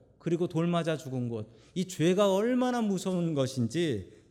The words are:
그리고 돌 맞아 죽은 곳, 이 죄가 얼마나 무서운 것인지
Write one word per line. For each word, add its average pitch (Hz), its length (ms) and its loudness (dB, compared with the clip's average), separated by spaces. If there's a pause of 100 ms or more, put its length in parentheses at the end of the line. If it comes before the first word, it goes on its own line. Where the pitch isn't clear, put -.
(180)
그리고 170 300 0
돌 165 180 0
맞아 165 300 2
죽은 127 320 -4
곳, 113 220 -6 (240)
이 180 120 -2
죄가 185 480 2
얼마나 247 480 0
무서운 185 520 0
것인지 127 760 -2 (200)